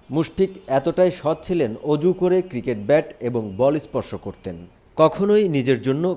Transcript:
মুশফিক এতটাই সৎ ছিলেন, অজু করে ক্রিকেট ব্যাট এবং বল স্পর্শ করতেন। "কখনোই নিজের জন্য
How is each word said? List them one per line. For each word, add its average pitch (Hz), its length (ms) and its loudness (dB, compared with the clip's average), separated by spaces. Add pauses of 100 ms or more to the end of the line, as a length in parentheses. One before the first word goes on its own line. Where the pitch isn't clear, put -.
(120)
মুশফিক 165 380 0 (180)
এতটাই 165 440 2
সৎ 156 320 -2
ছিলেন, 147 400 -2
অজু 151 300 2
করে 180 280 2
ক্রিকেট 127 360 -6
ব্যাট 143 420 0
এবং 117 380 -4
বল 139 220 2
স্পর্শ - 360 -6
করতেন। 92 400 -10 (400)
"কখনোই 196 540 4
নিজের 131 320 2
জন্য 151 360 0